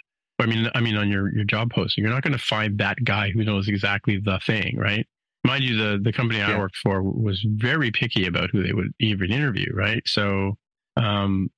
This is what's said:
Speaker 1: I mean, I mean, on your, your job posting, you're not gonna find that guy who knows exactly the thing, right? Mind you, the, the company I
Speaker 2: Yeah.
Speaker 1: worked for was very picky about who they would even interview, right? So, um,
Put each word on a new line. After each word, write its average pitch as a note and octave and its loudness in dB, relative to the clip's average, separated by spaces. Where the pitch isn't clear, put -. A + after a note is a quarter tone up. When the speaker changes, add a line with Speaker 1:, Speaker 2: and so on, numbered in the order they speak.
Speaker 1:
I A#2+ 2
mean, A2+ 2
I B2 2
mean, A2+ 2
on G#2 2
your, G2 0
your G#2+ 0
job G#2+ 0
posting, - 0
you're A2 2
not C3 0
gonna C#3+ 0
find G#2+ -2
that G2+ 0
guy G2+ 0
who A2 2
knows G2+ 0
exactly G2+ 0
the F#2+ 0
thing, G#2 -2
right? G#2 0
Mind C3+ 2
you, B2 0
the, G#2 0
the G#2+ 0
company A2+ 0
I G#2 0
Speaker 2:
Yeah. G#2 0
Speaker 1:
worked G2 -4
for G2 0
was G2 0
very B2 0
picky G#2+ 0
about F2 0
who G2+ 2
they F#2 0
would G2+ -2
even G2+ 0
interview, C3 0
right? G#2+ -2
So, G2+ 0
um, G2+ 0